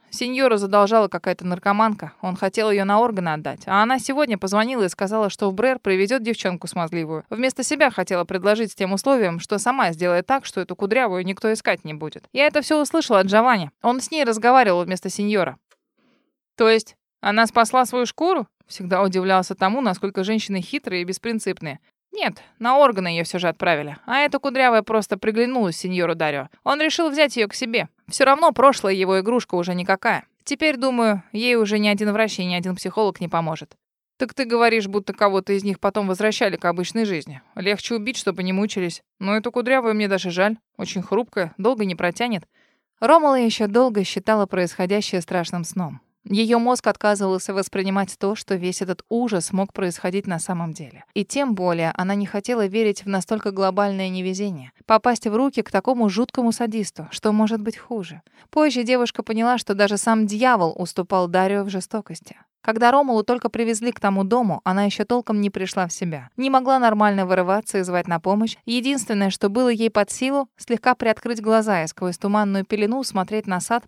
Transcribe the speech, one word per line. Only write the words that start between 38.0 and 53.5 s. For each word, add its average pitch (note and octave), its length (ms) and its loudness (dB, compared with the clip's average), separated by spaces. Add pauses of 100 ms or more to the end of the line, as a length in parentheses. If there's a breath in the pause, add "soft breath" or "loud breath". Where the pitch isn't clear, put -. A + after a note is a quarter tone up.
чтобы F#3 240 -4
не F#3 100 -2
мучились. F#3+ 500 -2 (160)
Но G3 160 -2
эту A3 160 -2
кудрявую A#3+ 440 0
мне G#3+ 120 0
даже F#3+ 240 0
жаль. G3 280 0 (180)
Очень F#3 260 -6
хрупкая, G3 540 -2
долго G#3+ 300 0
не F3+ 80 -2
протянет». F3+ 500 -2 (560)
Ромала C#4+ 380 6
ещё A3 300 0
долго G#3+ 360 2
считала G#3 400 0
происходящее F#3 800 -2
страшным F3 420 -4
сном. D#3 380 -8 (220)
Её A3+ 360 2
мозг A#3+ 260 0
отказывался G3+ 640 0
воспринимать F#3+ 640 -2
то, G3+ 200 -2
что - 180 -4
весь F3+ 260 -4
этот F#3 280 -6
ужас A3 440 -2
мог G3 200 -2
происходить F#3+ 560 -4
на F3 100 -4
самом E3+ 340 -6
деле. D3 320 -16 (100)
И G#3 100 0
тем C4+ 320 -2
более E3+ 400 0
она F#3 180 -2
не G3+ 120 -2
хотела A3 400 -2
верить G3+ 380 0
в G3 40 -8
настолько G3+ 420 -2